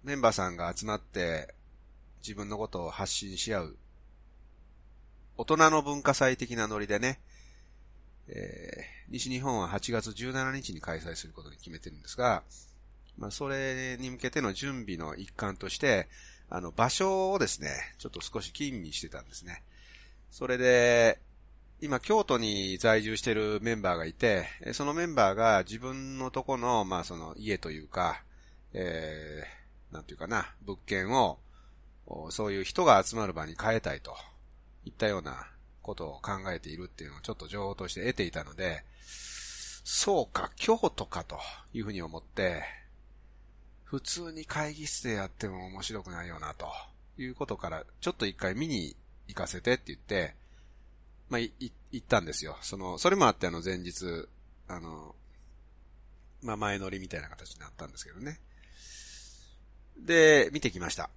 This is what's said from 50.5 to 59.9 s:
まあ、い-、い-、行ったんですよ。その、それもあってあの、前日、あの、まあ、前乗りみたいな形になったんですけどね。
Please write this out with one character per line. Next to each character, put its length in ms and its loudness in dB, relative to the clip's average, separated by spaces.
ま 60 -2
あ、 20 2
い-、 200 -2
い-、 120 -10
行 120 -8
っ 20 -20
た 140 6
ん 60 -8
で 80 -6
す 100 -4
よ。 160 -8
そ 160 -8
の、 220 -4
そ 100 4
れ 80 8
も 100 8
あ 60 8
っ 20 2
て 120 0
あ 40 2
の、 140 -4
前 140 -2
日、 500 -6
あ 100 -8
の、 360 -12
ま 100 -6
あ、 60 -4
前 200 0
乗 120 -4
り 80 -6
み 100 -10
た 80 -8
い 60 -6
な 80 -12
形 240 -16
に 60 -20
な 80 -14
っ 60 -16
た 120 -12
ん 40 -16
で 60 -18
す 80 -10
け 80 -16
ど 80 -16
ね。 180 -8